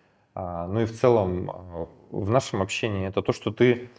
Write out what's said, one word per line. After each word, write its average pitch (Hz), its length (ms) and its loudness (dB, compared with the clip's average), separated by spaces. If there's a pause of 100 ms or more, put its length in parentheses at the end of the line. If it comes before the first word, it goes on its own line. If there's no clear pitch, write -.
(360)
а, 87 320 -6
ну 101 140 -2
и 110 40 2
в 113 140 -8
целом, 95 520 4
а, 90 360 -10 (240)
в 101 180 -4
нашем 110 320 0
общении, 98 460 -2
это 95 140 -2
то, 117 120 0
что - 180 -4
ты 120 460 4